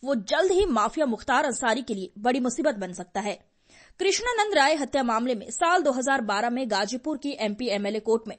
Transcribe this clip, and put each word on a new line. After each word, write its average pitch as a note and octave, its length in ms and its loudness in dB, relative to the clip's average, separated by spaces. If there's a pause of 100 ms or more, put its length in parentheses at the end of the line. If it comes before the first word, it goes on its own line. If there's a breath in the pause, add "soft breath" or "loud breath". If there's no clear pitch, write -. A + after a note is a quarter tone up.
वो C#4 100 0
जल्द D4 380 2
ही F#4+ 160 4
माफिया D4+ 380 2
मुख्तार B3+ 380 0
अंसारी B3 380 0
के A#3 120 -6
लिए F#3+ 240 -8
बड़ी A#3+ 220 2
मुसीबत B3+ 340 0
बन F#3 180 -8
सकता F#3 280 -8
है। G#3 320 -6 (480 soft breath)
कृष्णानंद G#4+ 540 0
राय D4 200 6
हत्या C#4 280 0
मामले A#3+ 320 0
में G3+ 160 -8
साल F4 320 2
दो C#4+ 100 4
हज़ार C4 280 0
बारह A3 300 0
में B3 200 -4
गाजीपुर A#3 460 -2
की C#4+ 240 -6
एमपी G#3+ 280 -2
एमएलए G3+ 320 -2
कोर्ट A3+ 280 0
में F#3 100 -12